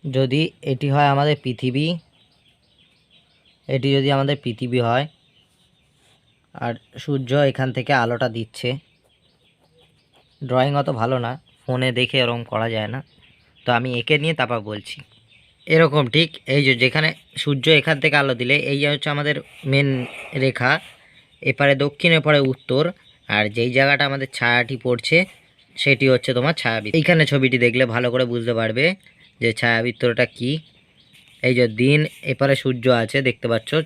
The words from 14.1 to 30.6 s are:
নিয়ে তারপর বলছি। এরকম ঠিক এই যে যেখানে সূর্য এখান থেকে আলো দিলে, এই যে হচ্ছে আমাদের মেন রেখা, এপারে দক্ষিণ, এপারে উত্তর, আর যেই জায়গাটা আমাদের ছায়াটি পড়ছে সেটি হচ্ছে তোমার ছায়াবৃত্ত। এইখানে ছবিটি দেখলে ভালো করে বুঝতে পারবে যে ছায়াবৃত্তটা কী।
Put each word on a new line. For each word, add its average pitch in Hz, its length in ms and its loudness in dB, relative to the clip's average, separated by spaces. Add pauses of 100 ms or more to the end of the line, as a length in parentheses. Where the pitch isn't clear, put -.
নিয়ে 156 160 -2
তারপর 120 260 -2
বলছি। 104 380 -12 (680)
এরকম 156 420 4
ঠিক 160 200 2 (180)
এই 139 180 2
যে 135 120 4
যেখানে 131 320 0 (280)
সূর্য 139 340 -4
এখান 156 300 4
থেকে 147 160 0
আলো 139 180 2
দিলে, 123 220 0 (140)
এই 139 100 0
যে 143 100 0
হচ্ছে 147 200 -4
আমাদের 147 260 -2 (280)
মেন 139 240 2 (560)
রেখা, 127 280 0 (680)
এপারে 139 320 2
দক্ষিণ, 143 380 0
এপারে 151 280 4 (120)
উত্তর, 131 300 -2 (460)
আর 107 160 2 (120)
যেই 120 160 0
জায়গাটা 139 380 2
আমাদের 135 220 -6
ছায়াটি 120 440 0
পড়ছে 123 420 0 (580)
সেটি 135 320 2
হচ্ছে 127 260 2
তোমার 135 260 0
ছায়াবৃত্ত। 110 360 -4
এইখানে 160 300 4
ছবিটি 131 320 2
দেখলে 120 280 2
ভালো 123 240 0
করে 127 220 0
বুঝতে 117 220 -2
পারবে 113 300 0 (560)
যে 117 120 2
ছায়াবৃত্তটা 117 760 0 (100)
কী। 120 140 -4 (920)